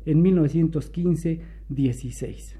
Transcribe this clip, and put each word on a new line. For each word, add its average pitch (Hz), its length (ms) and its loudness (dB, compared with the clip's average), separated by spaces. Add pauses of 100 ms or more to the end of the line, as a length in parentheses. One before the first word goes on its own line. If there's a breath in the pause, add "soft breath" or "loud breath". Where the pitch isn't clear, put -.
en 160 160 4
mil 185 140 6
novecientos 160 560 2
quince 170 500 0 (280 loud breath)
dieciséis. 127 920 -4